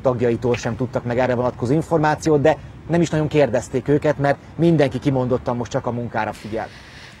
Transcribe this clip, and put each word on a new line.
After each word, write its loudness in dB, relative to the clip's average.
tagjaitól 2
sem -4
tudtak -4
meg 0
erre 2
vonatkozó -2
információt, 2
de 4
nem 2
is 2
nagyon 0
kérdezték 0
őket, 2
mert 0
mindenki 4
kimondottan 0
most -6
csak -2
a -2
munkára -4
figyel. -8